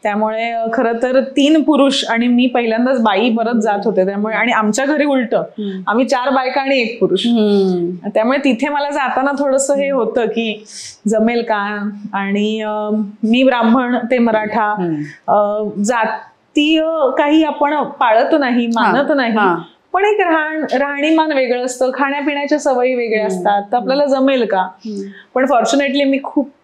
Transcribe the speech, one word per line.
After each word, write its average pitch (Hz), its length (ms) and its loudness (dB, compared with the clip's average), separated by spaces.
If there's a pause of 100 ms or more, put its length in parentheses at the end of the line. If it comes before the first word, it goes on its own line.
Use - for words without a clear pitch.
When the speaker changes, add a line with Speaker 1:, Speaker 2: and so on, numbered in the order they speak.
Speaker 1:
त्यामुळे, 220 480 -2
अ, 226 220 -4
खरं 233 200 0 (100)
तर 254 180 2
तीन 285 420 2
पुरुष 277 420 2
आणि 233 240 0
मी 247 180 4
पहिल्यांदाच 240 560 0
बाई 220 280 2
परत 226 300 0
जात 208 240 0
होते. 190 220 2
त्यामुळे, 208 280 -4
आणि 226 180 0
आमच्या 214 320 0
घरी 285 200 0
उलटं, 247 340 0
Speaker 2:
हम्म. 190 480 -6
Speaker 1:
आम्ही 226 180 0
चार 254 260 -2
बायका 262 300 0
आणि 269 180 0
एक 226 220 -4
पुरुष. 190 260 0
Speaker 2:
हम्म. 196 800 0
Speaker 1:
त्यामुळे 233 300 0
तिथे 262 300 0
मला 285 220 -2
जाताना 269 480 -2
थोडंसं 277 360 0
हे 277 160 -2
होतं 233 360 0
की 220 380 -4 (440)
जमेल 226 340 0
का? 208 480 -4 (220)
आणि, 202 480 -2
अ, 214 300 -6 (320)
मी 233 200 2
ब्राह्मण, 247 540 2
ते 240 220 -2
मराठा. 214 600 0
Speaker 2:
हम्म. 170 160 -2 (340)
Speaker 1:
अ, 208 340 2 (200)
जातीय 254 1000 -2 (360)
काही 302 260 4
आपण 294 380 0
पाळत 233 580 2
नाही, 247 260 0
Speaker 2:
हा, 226 260 2
Speaker 1:
मानत 277 240 2
नाही. 240 160 0
Speaker 2:
हा. 185 300 2 (300)
Speaker 1:
पण 381 120 2
एक 415 160 2
राहण-, 311 580 0
राहणीमान 302 540 0
वेगळं 254 320 0
असतं, 262 300 -2
खाण्यापिण्याच्या 285 640 -2
सवयी 262 360 0
वेगळ्या 226 300 -2
Speaker 2:
हम्म. 190 120 -2
Speaker 1:
असतात, 202 260 0
तर 220 140 -4
आपल्याला 262 280 0
जमेल 269 400 2
का? 202 140 -2
Speaker 2:
हम्म. 202 420 -6 (340)
Speaker 1:
पण 254 120 2
fortunately 277 580 2
मी 269 180 2
खूप - 280 -4 (120)